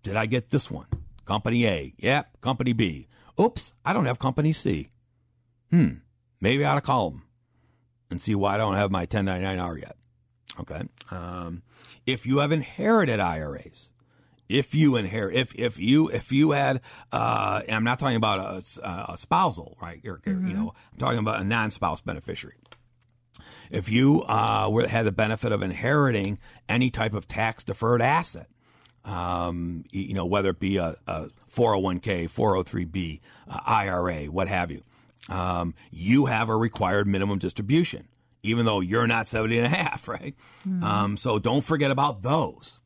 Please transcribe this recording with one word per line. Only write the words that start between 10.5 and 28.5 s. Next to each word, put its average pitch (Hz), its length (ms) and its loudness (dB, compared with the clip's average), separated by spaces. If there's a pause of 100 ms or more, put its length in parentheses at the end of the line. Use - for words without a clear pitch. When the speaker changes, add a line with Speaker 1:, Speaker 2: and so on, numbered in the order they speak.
Speaker 1:
Okay. 80 220 -10 (280)
Um, 87 520 -10 (420)
if 127 220 -4
you 135 120 2
have 143 140 2
inherited 160 680 2
I 82 200 0
R 71 240 -8
As, - 280 -20 (580)
if 131 240 0
you 143 220 6
inherit, 98 400 -2
if, 127 180 0
if 117 240 -4
you, 139 320 4
if - 200 -4
you 147 200 6
had, 135 320 0 (280)
uh, 107 560 0
and 110 80 -4
I'm 110 100 0
not 123 160 2
talking 131 160 0
about 107 240 2
a, 95 460 -10
a, 87 280 -8
a - 20 -12
spousal, 147 640 -2
right? 85 240 -14
Or, 92 220 -10
or, 101 60 -2
you - 0 -
Speaker 2:
Mm-hmm. 185 200 -2
Speaker 1:
know, 220 220 -4 (180)
I'm - 60 -20
talking 123 220 0
about 110 200 -2
a 95 40 -4
non-spouse 104 580 -2
beneficiary. - 540 -10 (1120)
If 104 180 -4
you, 135 360 6
uh, 107 460 2
were, 113 180 4
had 117 180 2
the 101 60 2
benefit 110 400 0
of 101 100 0
inheriting 110 760 0 (300)
any 120 220 2
type 110 240 -2
of 101 140 -6
tax-deferred 113 760 0
asset, 139 460 0 (560)